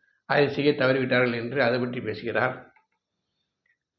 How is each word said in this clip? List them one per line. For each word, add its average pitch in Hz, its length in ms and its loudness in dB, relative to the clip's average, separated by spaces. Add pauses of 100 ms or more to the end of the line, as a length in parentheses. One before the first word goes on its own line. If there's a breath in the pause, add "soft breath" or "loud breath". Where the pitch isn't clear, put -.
(260)
அதை 139 240 2
செய்ய 147 220 2
தவறிவிட்டார்கள் 131 600 2
என்று 120 300 -2
அதை 120 160 2
பற்றி 123 220 -4
பேசுகிறார். 110 720 -4 (1300)